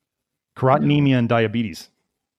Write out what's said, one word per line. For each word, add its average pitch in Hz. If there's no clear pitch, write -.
Carotenonemia 143
and 117
diabetes. 113